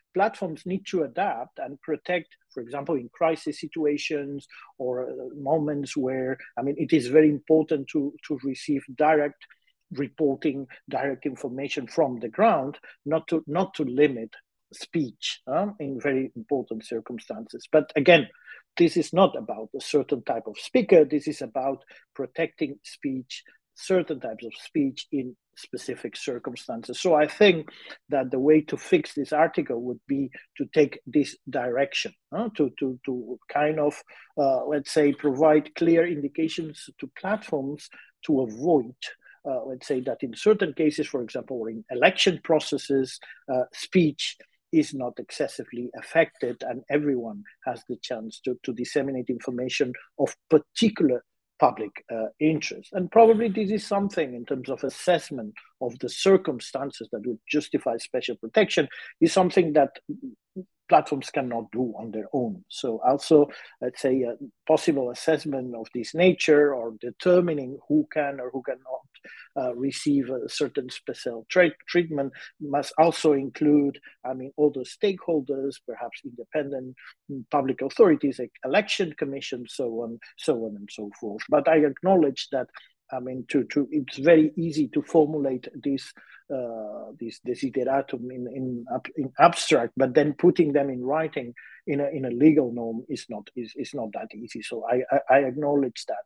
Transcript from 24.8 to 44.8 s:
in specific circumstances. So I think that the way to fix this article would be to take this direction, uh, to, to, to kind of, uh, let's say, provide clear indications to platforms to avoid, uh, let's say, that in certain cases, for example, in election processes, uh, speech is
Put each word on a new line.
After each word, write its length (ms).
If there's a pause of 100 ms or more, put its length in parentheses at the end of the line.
in 240 (200)
specific 600
circumstances. 840
So 140
I 140
think 420 (400)
that 220
the 80
way 220
to 160
fix 360
this 180
article 520
would 240
be 240 (260)
to 160
take 320
this 320 (100)
direction, 640 (220)
uh, 220
to, 220
to, 260
to 340 (140)
kind 260
of, 220 (380)
uh, 260
let's 260
say, 220
provide 600
clear 320
indications 800 (100)
to 160
platforms 720 (360)
to 160
avoid, 540 (520)
uh, 180
let's 200
say, 140
that 240
in 120
certain 380
cases, 320
for 160
example, 460
in 240
election 520
processes, 760 (340)
uh, 180
speech 640 (360)
is 240